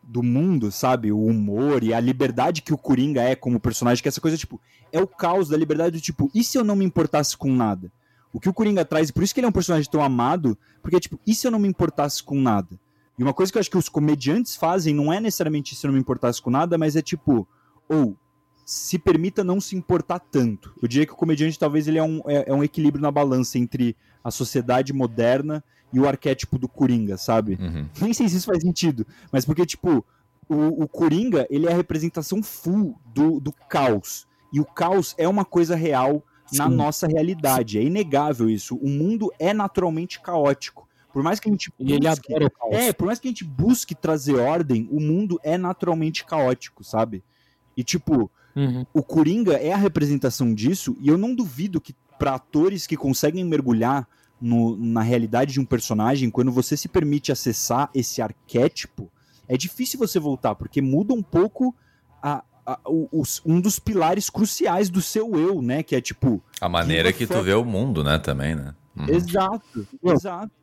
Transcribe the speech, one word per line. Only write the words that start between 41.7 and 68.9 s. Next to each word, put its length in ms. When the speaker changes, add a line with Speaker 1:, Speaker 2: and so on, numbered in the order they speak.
Speaker 3:
E 140
ele 140
Speaker 1:
busque 260
Speaker 3:
adora 140
o 40
caos. 240
Speaker 1:
É, 180
por 140
mais 120
que 80
a 40
gente 140
busque 500
trazer 400
ordem, 560
o 80
mundo 440
é 140
naturalmente 680
caótico, 580
sabe? 400
E, 60
tipo, 460
Speaker 3:
Uhum. 380
Speaker 1:
o 100
Coringa 500
é 180
a 60
representação 760
disso, 460
e 100
eu 80
não 180
duvido 440
que 140
pra 180
atores 520
que 100
conseguem 480
mergulhar 600
no, 360
na 260
realidade 500
de 60
um 60
personagem, 640
quando 200
você 240
se 120
permite 440
acessar 600
esse 260
arquétipo, 920
é 100
difícil 420
você 200
voltar, 360
porque 260
muda 320
um 80
pouco 540
a, 220
a, 220
o, 240
os, 340
um 160
dos 160
pilares 520
cruciais 600
do 140
seu 340
eu, 240
né? 220
Que 120
é, 60
tipo, 420
Speaker 2:
A 80
maneira 460
Speaker 1:
quem 60
Speaker 2:
que 80
tu 100
Speaker 1:
você 60
Speaker 2:
vê 100
o 100
mundo, 400
né, 140
também, 380
né? 180